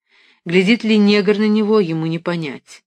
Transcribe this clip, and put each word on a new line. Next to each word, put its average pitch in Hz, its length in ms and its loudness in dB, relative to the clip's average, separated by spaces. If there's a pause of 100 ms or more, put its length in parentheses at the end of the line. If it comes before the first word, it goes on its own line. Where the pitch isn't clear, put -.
(460)
Глядит 190 380 0
ли 220 140 2
негр 208 400 2
на 214 100 0
него, 214 340 2
ему 160 240 -4
не 165 120 -4
понять. 165 680 -10